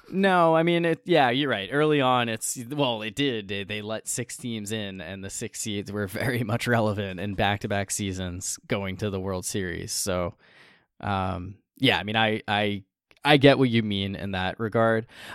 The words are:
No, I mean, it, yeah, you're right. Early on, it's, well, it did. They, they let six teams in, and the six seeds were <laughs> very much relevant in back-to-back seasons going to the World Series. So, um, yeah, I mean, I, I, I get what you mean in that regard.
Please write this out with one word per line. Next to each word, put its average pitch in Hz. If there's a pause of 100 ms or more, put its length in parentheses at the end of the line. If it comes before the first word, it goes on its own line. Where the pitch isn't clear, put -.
No, 180
I 165
mean, 170
it, 165
yeah, 147
you're 139
right. 101
Early 147
on, 127
it's, 110 (140)
well, 127
it 107
did. 123
They, 101
they 104
let 107
six -
teams 110
in, 98
and 95
the 95
six -
seeds 101
were 104
<laughs> -
very 120
much 113
relevant 104
in 101
back-to-back 101
seasons 92
going 98
to 104
the 95
World 92
Series. 90
So, 90 (680)
um, 95 (220)
yeah, 110
I 85
mean, 107
I, 110
I, 104 (420)
I 147
get 139
what 131
you 113
mean 98
in 98
that 92
regard. 113 (280)